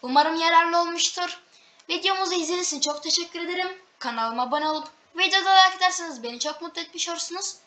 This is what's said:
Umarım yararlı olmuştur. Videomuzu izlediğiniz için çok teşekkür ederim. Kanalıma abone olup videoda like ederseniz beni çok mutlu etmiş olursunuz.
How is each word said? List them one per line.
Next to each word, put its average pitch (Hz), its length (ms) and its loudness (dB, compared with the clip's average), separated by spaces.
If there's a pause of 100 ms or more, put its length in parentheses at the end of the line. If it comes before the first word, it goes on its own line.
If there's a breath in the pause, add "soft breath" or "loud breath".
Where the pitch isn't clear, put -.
Umarım 294 340 4
yararlı 339 440 4
olmuştur. 339 600 -4 (460 soft breath)
Videomuzu 370 460 0
izlediğiniz 349 320 -2
için 294 140 -4
çok 294 220 -2
teşekkür 330 380 -2
ederim. 359 420 -6 (160)
Kanalıma 233 440 -4
abone 294 260 -2
olup 311 200 -4 (280)
videoda 370 340 2
like 381 260 8
ederseniz 339 460 -2
beni 240 160 -8
çok 302 240 -6
mutlu 330 180 -12
etmiş 330 280 -8
olursunuz. 339 480 -8 (100)